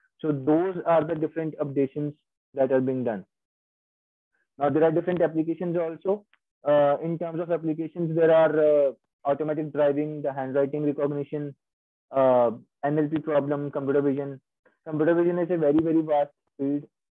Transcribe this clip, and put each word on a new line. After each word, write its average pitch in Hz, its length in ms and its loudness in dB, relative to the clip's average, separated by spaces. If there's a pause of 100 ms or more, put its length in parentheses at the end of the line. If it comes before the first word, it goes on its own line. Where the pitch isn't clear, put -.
(200)
So 156 120 -2
those 156 440 0 (100)
are 165 180 4
the 165 100 -4
different 156 440 -6
updations 147 560 -4 (400)
that 135 180 0
are 131 80 4
being 131 240 -2
done. 107 220 -6 (1300)
Now, 143 120 0
there 156 140 2
are 165 60 4
different 170 300 -2
applications 160 560 -2
also. 175 480 -4 (420)
Uh, 143 360 4
in 165 160 -4
terms 165 220 -6
of 170 100 -8
applications, 160 680 -4
there 165 180 6
are, 151 540 4
uh, 127 40 0 (340)
automatic 151 460 -2
driving, 147 500 0
the 139 100 -4
handwriting 139 520 -2
recognition, 143 720 -4 (560)
uh, 127 420 4 (300)
N 147 160 0
L 151 100 0
P 151 100 -4
problem, 143 520 -2
computer 139 300 0
vision. 139 400 -4 (460)
Computer 156 280 0
vision 175 240 2
is 170 120 -4
a 175 80 0
very, 151 240 4
very 160 180 2
vast 147 300 0 (280)
field. 143 260 -4 (280)